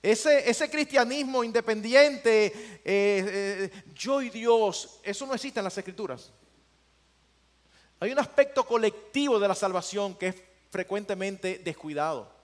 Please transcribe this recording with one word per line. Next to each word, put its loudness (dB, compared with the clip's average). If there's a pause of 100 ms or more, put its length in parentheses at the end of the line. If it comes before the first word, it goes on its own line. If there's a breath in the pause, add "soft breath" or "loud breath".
Ese, 4
ese 0
cristianismo 0
independiente, 4
eh, -10
eh, -2 (100)
yo -2
y -6
Dios, 0
eso -6
no -4
existe -6
en -4
las -6
Escrituras. -10 (1700 soft breath)
Hay -4
un -2
aspecto 2
colectivo 0
de 2
la 2
salvación -4
que -4
es -6 (340)
frecuentemente -6
descuidado. -6